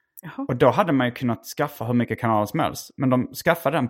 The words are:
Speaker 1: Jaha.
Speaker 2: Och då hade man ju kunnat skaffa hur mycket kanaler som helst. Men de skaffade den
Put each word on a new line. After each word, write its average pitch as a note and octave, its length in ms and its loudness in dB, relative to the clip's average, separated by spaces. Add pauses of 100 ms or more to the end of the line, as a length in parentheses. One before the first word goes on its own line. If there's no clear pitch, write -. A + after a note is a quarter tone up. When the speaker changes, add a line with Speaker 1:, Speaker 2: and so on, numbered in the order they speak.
(220)
Speaker 1:
Jaha. C4+ 260 -10
Speaker 2:
Och A#3+ 80 0
då B2+ 140 6
hade E3 220 2
man C3 140 4
ju A#2+ 60 -2
kunnat A#2+ 320 -4
skaffa - 400 -6
hur A#2+ 100 -2
mycket A#2 260 0
kanaler G#2+ 260 2
som A#2+ 140 -4
helst. - 360 -4
Men C3 140 0
de B2+ 240 2
skaffade E3 420 0
den B2+ 140 0